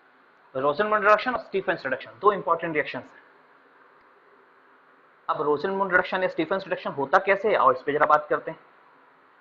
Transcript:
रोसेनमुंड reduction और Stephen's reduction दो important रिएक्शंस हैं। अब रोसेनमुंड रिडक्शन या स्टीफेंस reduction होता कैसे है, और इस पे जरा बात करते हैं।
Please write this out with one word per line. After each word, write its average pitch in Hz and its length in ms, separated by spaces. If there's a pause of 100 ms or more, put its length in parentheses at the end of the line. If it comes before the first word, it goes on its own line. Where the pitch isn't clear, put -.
(540)
रोसेनमुंड 196 500
reduction 214 300
और 220 60
Stephen's 185 440
reduction - 360
दो 208 120
important 170 420
रिएक्शंस 135 300
हैं। - 180 (2000)
अब 160 140
रोसेनमुंड 190 500
रिडक्शन 185 300
या 180 60
स्टीफेंस 190 360
reduction 180 280
होता 139 280
कैसे 196 280
है, 175 80
और 127 180
इस - 80
पे 143 100
जरा 147 140
बात 151 240
करते 160 200
हैं। 160 80 (840)